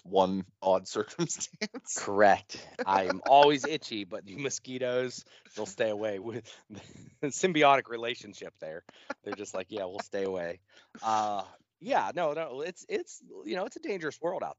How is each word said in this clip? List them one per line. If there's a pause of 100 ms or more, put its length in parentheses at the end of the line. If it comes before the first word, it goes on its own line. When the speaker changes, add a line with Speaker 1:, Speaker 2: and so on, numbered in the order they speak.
Speaker 1:
one (160)
odd
<laughs>
circumstance.
Speaker 2:
Correct. (280)
I'm
always
itchy,
but
the
mosquitoes, (320)
they'll
stay
away.
With (200)
<laughs> (420)
symbiotic
relationship
there. (400)
They're
just
like,
"Yeah,
we'll
stay
away." (400)
Uh, (380)
yeah,
no,
no,
it's,
it's, (220)
you
know,
it's
a
dangerous
world
out